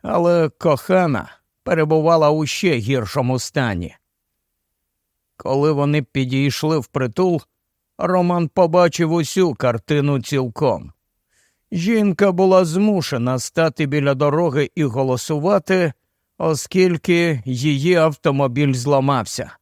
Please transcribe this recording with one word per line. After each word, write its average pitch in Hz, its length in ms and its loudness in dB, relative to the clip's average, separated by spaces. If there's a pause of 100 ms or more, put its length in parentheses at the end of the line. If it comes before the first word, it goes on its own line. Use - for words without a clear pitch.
Але 170 460 0
кохана 160 800 0 (320)
перебувала 160 680 2
у 156 160 0
ще 165 300 0
гіршому 123 600 -2
стані. 104 560 -4 (1400)
Коли 143 360 0
вони 143 300 0
підійшли 135 760 -2
впритул, 143 640 -2 (560)
Роман 175 500 0
побачив 170 640 2
усю 170 420 0
картину 139 680 -2
цілком. 120 720 -4 (800)
Жінка 202 600 0
була 185 320 4
змушена 156 760 -2
стати 160 480 -2
біля 139 280 0
дороги 147 600 0
і 156 100 -2
голосувати, 147 1080 0 (460)
оскільки 170 1040 0
її 139 500 0
автомобіль 143 800 0
зламався. 131 760 -2 (120)